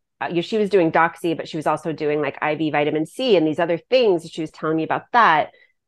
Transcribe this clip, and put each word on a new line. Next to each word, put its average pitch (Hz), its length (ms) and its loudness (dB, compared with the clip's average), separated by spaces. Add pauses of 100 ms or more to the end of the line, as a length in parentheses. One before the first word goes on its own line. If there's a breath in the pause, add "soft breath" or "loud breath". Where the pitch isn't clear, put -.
(220)
uh, 135 100 -6
you, 170 120 -2
she 220 160 -4
was 202 100 -2
doing 175 220 2
Doxy, 165 440 0
but 147 140 -10
she 165 80 -10
was 151 80 -6
also 160 260 -2
doing, 151 300 -2
like, 139 200 -4
I 151 140 -2
V 156 140 -2
vitamin 151 380 0
C 254 280 0
and 160 120 4
these 156 120 -2
other 170 200 -2
things. 196 500 0
She - 120 -10
was 160 100 -8
telling 160 260 -4
me 160 60 -2
about - 300 -4
that. 180 380 4 (360 soft breath)